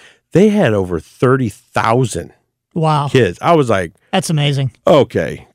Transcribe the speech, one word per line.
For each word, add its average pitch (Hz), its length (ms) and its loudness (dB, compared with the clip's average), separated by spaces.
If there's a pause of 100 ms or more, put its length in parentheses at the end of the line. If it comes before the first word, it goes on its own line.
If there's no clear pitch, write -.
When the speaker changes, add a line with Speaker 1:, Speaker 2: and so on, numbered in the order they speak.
(320)
Speaker 1:
they 190 180 4
had 190 240 0
over 90 260 -2
thirty 131 500 -2
thousand 113 840 -4 (400)
Speaker 2:
Wow. 151 360 -2
Speaker 1:
kids. 104 320 2
I 165 140 0
was 135 140 0
like, 95 240 -2 (200)
Speaker 2:
That's 185 160 -2
amazing. 143 420 -2 (160)
Speaker 1:
"Okay, 113 680 0